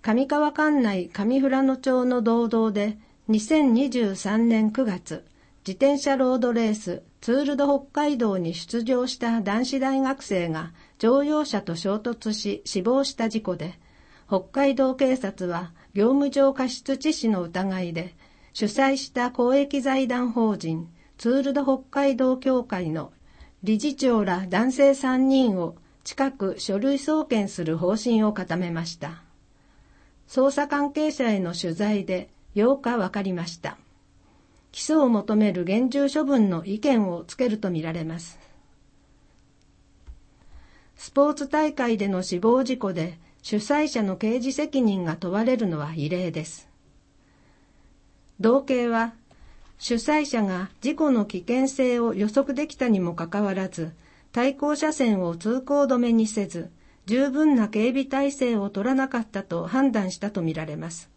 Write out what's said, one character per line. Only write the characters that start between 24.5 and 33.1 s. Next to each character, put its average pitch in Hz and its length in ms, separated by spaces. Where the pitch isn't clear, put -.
性 277 240
三 262 320
人 262 300
を 170 180
近 269 260
く 196 260
書 202 220
類 269 180
送 311 280
検 208 280
す 175 100
る 160 140
方 180 180
針 226 280
を 214 100
固 190 220
め 175 160
ま 165 120
し - 120
た。 156 260
捜 269 220
査 285 180
関 285 240
係 302 200
者 247 180
へ 202 100
の 175 140
取 170 200
材 202 300
で 180 260
八 240 220
日 240 200
分 190 120
か 208 120